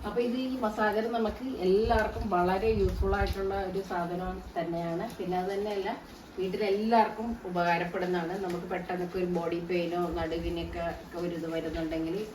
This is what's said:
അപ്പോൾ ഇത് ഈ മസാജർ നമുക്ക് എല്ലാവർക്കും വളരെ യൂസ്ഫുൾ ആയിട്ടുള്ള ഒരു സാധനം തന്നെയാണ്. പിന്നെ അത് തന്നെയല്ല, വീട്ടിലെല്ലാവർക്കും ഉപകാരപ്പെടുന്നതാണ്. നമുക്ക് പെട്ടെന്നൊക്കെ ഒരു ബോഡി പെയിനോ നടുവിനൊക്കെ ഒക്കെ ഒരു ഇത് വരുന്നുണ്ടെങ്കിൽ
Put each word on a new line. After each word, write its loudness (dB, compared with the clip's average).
അപ്പോൾ 0
ഇത് 0
ഈ -2
മസാജർ 2
നമുക്ക് 0
എല്ലാവർക്കും 4
വളരെ 4
യൂസ്ഫുൾ 2
ആയിട്ടുള്ള 0
ഒരു -2
സാധനം -2
തന്നെയാണ്. -2
പിന്നെ -2
അത് 0
തന്നെയല്ല, -2
വീട്ടിലെല്ലാവർക്കും 4
ഉപകാരപ്പെടുന്നതാണ്. 2
നമുക്ക് -4
പെട്ടെന്നൊക്കെ -4
ഒരു 0
ബോഡി 0
പെയിനോ 2
നടുവിനൊക്കെ -2
ഒക്കെ -10
ഒരു -2
ഇത് -4
വരുന്നുണ്ടെങ്കിൽ -2